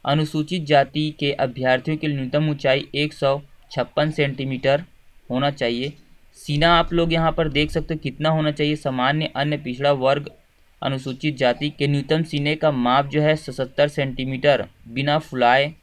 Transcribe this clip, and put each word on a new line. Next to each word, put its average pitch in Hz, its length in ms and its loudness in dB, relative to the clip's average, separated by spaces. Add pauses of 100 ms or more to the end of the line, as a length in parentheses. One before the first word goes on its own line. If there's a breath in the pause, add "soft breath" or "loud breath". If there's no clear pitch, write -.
अनुसूचित 151 600 -2
जाति 147 540 2
के 143 140 0
अभ्यर्थियों 127 640 -2
के 156 100 -4
लिए 147 80 -2
न्यूनतम 143 340 0
ऊंचाई 139 460 0
एक 151 180 -2
सौ 139 280 0 (300)
छप्पन 147 400 -2
सेंटीमीटर 139 720 0 (460)
होना 135 220 0
चाहिए। 127 420 -2 (440)
सीना 160 380 2
आप 170 180 2
लोग 170 200 2
यहाँ 165 180 2
पर 156 180 0
देख 147 220 0
सकते 160 220 -4
हो 156 60 -6
कितना 151 300 -4
होना 156 220 2
चाहिए, 151 260 0
सामान्य 139 580 0
अन्य 147 240 -2
पिछड़ा 143 340 0
वर्ग 139 380 0 (500)
अनुसूचित 135 560 -4
जाति 131 340 0
के 143 160 -2
न्यूनतम 143 360 0
सीने 147 320 -2
का 151 160 2
माप 131 360 2
जो 151 140 0
है 156 160 4
सतहत्तर 139 520 -2
सेंटीमीटर 131 760 0 (200)
बिना 143 320 0
फुलाए 131 640 2